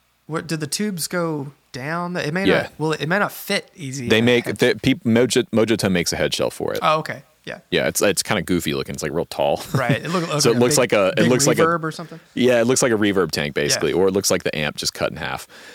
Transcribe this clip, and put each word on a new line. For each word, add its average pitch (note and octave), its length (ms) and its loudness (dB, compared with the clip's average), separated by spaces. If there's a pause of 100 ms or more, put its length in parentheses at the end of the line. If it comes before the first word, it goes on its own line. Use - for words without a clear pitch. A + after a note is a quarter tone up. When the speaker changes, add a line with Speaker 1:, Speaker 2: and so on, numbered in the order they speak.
(280)
Speaker 1:
where, D#3+ 140 -8
did D#3+ 200 -6
the D3+ 60 -6
tubes G3 400 -6
go D#3 440 -4 (220)
down? E3+ 440 -6
It D3 160 -4
may F#3+ 120 -2
Speaker 2:
Yeah. F3+ 180 4
Speaker 1:
not, - 140 -10
well, D#3 160 0
it D3 140 -6
may F#3 120 0
not F3 140 0
fit - 420 -6
easy C3+ 320 -8
Speaker 2:
They A2+ 120 6
Speaker 1:
in A#2 40 4
a - 20 6
Speaker 2:
make, A#2+ 200 4
Speaker 1:
head B2 140 -4
Speaker 2:
the, - 220 4
peop-, C3+ 220 0
Mojo, A#2+ 460 4
Mojo A2 280 2
Tone G2 160 2
makes F2 200 0
a - 20 -4
head D2+ 180 0
shell B1 180 -2
for - 220 -6
it. - 80 -6
Speaker 1:
Oh, D#3+ 180 2
okay. C#3 240 -10 (220)
Yeah. - 140 -12 (120)
Speaker 2:
Yeah, C#2+ 160 2
it's, - 140 -2
it's G2+ 220 0
kinda G#2 180 -2
goofy E2 320 -2
looking. C2+ 220 -6
It's, C#2 80 -10
like, C#2+ 100 -6
real D#2+ 120 -2
tall. C#2+ 420 -2
<laughs> - 60 -16
Speaker 1:
Right. B2+ 300 0
It D#3 60 -8
look-, E3+ 160 -2 (160)
Speaker 2:
So B2+ 80 4
it A#2 40 4
Speaker 1:
okay, A#2+ 60 0
Speaker 2:
looks B2 160 4
Speaker 1:
big, C3+ 40 4
Speaker 2:
like B2 140 2
a, G2+ 160 4
it - 80 -2
Speaker 1:
big A2 120 4
Speaker 2:
looks B2+ 180 2
like A#2+ 120 2
a - 40 6
Speaker 1:
reverb E3 200 0
or D#3 80 -6
something? D#3+ 280 -14 (140)
Speaker 2:
Yeah, A#2+ 260 4
it A#2 60 4
looks B2+ 160 2
like C3 100 4
a A2 60 2
reverb G2 340 2
tank, D2 220 -4
basically, D2+ 380 0
Speaker 1:
Yeah. C#2+ 60 0
Speaker 2:
or F#2+ 100 4
it F#2+ 40 2
looks G2 200 0
like F#2 120 0
the - 140 -4
amp D2 200 -4
just - 160 -6
cut - 180 -4
in - 60 -12
half. - 300 -10 (280)